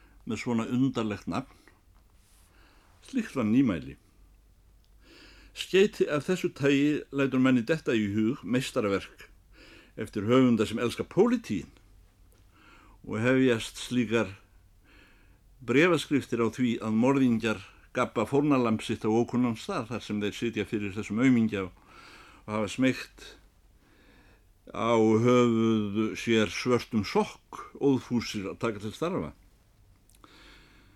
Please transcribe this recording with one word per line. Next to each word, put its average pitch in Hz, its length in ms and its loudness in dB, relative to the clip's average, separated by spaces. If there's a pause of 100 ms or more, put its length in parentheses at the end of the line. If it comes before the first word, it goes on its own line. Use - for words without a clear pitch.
(260)
með 113 160 -6
svona 113 240 -2
undarlegt 117 640 -2
nafn, 104 240 -8 (1500)
slíkt - 320 -6
var 120 80 0
nýmæli. 104 540 0 (1500)
Skeyti 190 560 0
af 147 160 -4
þessu 175 300 -2
tagi 139 460 2 (100)
lætur 135 300 0
manni 131 240 4
detta 160 280 -2
í 110 200 2
hug 110 320 0
meistaraverk 104 840 -4 (720)
eftir 104 300 -6
höfunda 123 360 6
sem 113 140 -6
elska 117 240 -4
pólitíkin 220 680 -2 (1300)
og 101 160 -8
hefjast 123 600 2
slíkar 113 500 -2 (1300)
bréfaskriftir 135 800 2
á 113 80 2
því 117 320 0
að 110 220 -2
morðingjar 117 560 2 (340)
gabba 123 320 -2
fórnarlamb 131 560 0
sitt - 240 -6
á 107 60 2
ókunnan 117 480 0
stað 131 320 -6
þar 110 140 -10
sem 104 180 -4
þeir 101 140 -4
sitja 110 280 -4
fyrir 101 300 -6
þessum 104 260 -6
aumingja 110 460 2
og 87 60 -16 (760)
hafa 107 240 -4
smeygt - 560 -4 (1400)
á 113 240 0
höfuð 113 1200 4
sér 110 380 2
svörtum 117 500 0
sokk, - 560 -4 (160)
óðfúsir 117 800 -2
að - 80 -12
taka 113 180 -4
til 104 160 -10
starfa. 156 380 -6 (1600)